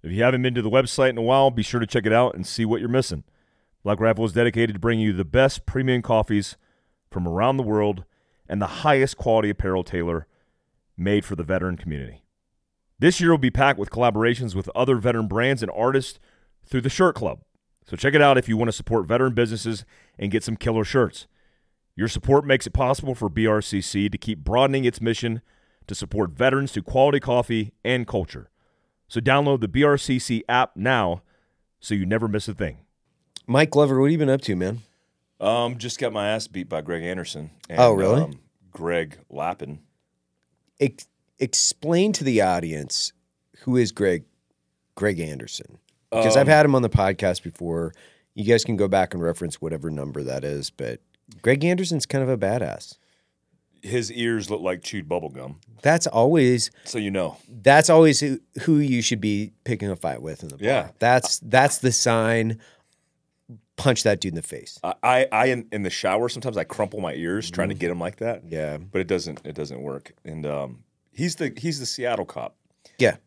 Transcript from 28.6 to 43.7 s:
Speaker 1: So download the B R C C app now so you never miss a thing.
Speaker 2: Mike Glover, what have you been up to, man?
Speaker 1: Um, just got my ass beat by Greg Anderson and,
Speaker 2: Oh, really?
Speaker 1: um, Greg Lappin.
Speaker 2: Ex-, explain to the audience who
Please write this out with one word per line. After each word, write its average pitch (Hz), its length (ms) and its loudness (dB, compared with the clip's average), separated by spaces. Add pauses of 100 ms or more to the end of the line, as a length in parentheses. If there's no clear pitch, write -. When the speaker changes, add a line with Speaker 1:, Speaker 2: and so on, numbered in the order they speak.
Speaker 1:
So - 120 -4
download 135 420 2
the 110 60 -2
B 127 160 2
R 143 140 6
C 127 220 -2
C 113 280 -4
app 123 300 0
now 98 460 0 (560)
so - 160 -4
you 95 100 -2
never 110 220 0
miss 104 200 -4
a 107 60 -8
thing. 78 240 -6 (720)
Speaker 2:
Mike 151 240 4
Glover, 139 280 4
what 135 60 6
have 147 60 4
you 165 80 0
been 147 100 2
up 135 120 2
to, 101 140 -2
man? 98 260 -4 (600)
Speaker 1:
Um, 120 380 0
just 120 200 -10
got 117 140 -4
my 104 160 -2
ass 110 180 -4
beat 92 220 -10
by 80 120 -4
Greg 82 220 -6
Anderson 82 460 -8 (180)
and, 85 120 -4
Speaker 2:
Oh, 120 140 8
really? 101 280 2
Speaker 1:
um, 151 180 -6 (300)
Greg 85 480 -6 (120)
Lappin. 76 500 -8 (1000)
Speaker 2:
Ex-, - 280 -2 (320)
explain 170 720 0
to - 100 -4
the 117 180 4
audience 80 720 -2 (500)
who 127 140 0